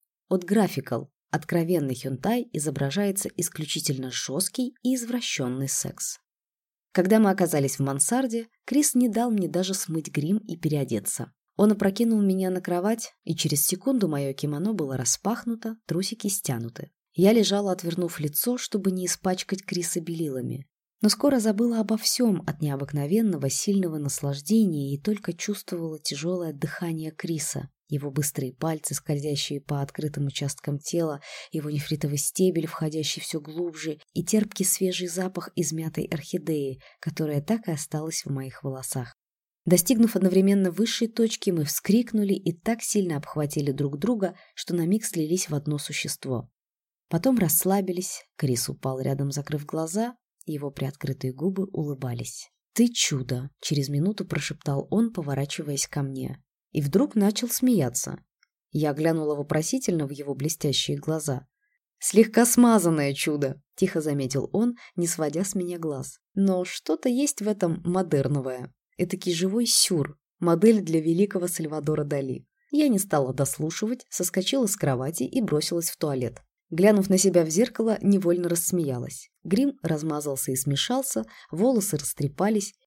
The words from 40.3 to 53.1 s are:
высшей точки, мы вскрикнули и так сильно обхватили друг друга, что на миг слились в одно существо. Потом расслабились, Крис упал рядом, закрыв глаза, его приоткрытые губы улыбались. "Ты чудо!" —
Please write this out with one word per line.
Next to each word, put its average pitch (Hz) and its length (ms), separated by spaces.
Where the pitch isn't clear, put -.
высшей 220 380
точки, 226 420
мы 160 140
вскрикнули 208 680
и 165 200
так 226 280
сильно 180 360
обхватили 147 560
друг 143 260
друга, 196 380
что - 200
на 170 120
миг 214 180
слились 165 460
в 151 40
одно 147 240
существо. - 720
Потом 240 300
расслабились, 185 840
Крис 123 320
упал 131 320
рядом, 139 320
закрыв 147 340
глаза, 180 480
его 143 240
приоткрытые 135 600
губы 185 400
улыбались. 131 800
"Ты 240 140
чудо!" — 127 640